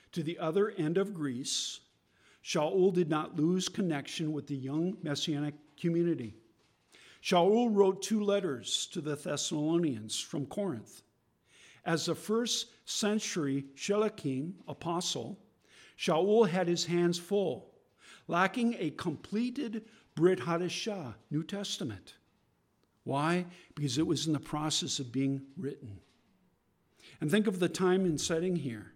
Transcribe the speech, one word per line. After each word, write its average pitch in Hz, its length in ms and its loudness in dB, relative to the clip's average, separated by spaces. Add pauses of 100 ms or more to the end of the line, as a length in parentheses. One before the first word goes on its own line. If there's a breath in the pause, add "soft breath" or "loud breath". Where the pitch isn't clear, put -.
(120)
to 170 100 -2
the 165 160 -4
other 190 380 2
end 165 220 2
of 196 160 0
Greece, 139 680 -4 (640 soft breath)
Shaul 185 480 4
did 170 160 2
not 156 280 -2
lose 175 320 2
connection 160 640 -2
with 143 140 -6
the 143 100 -4
young 151 460 -2
Messianic 147 520 -2 (260)
community. 165 540 0 (880 loud breath)
Shaul 208 520 4
wrote 196 280 6
two 214 200 0
letters 180 720 0
to 175 80 -6
the 147 160 -4
Thessalonians 147 1040 0
from 147 260 -6
Corinth. 165 560 -6 (840 loud breath)
As 165 200 0
the 170 80 0
first - 520 -2 (180 soft breath)
century 160 800 0 (100)
Shelakim 196 760 -2 (160)
apostle, 170 680 -4 (600 loud breath)
Shaul 196 480 6
had 175 220 0
his 175 160 0
hands 175 340 2
full, 180 520 -2 (580 loud breath)
lacking 190 500 2
a 165 120 -2
completed 226 960 -4 (280 loud breath)
Brit 180 240 6
Hadashah, 170 760 -4 (160)
New 151 120 -2
Testament. 165 720 -8 (880)
Why? 160 420 0 (280 loud breath)
Because 139 220 -2
it 160 100 2
was 147 200 0
in 160 80 2
the 139 40 0
process 151 600 -2
of 127 120 -8
being 135 320 0 (140)
written. 131 420 -8 (1200 loud breath)
And 151 100 -2
think 208 160 4
of 185 120 0
the 175 100 2
time 185 360 2
and 156 160 0
setting 180 340 0
here. 123 420 -6